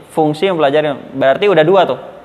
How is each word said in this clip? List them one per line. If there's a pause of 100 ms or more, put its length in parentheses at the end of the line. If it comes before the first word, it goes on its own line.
(140)
fungsi
mempelajari.
Berarti
udah
dua
tuh. (260)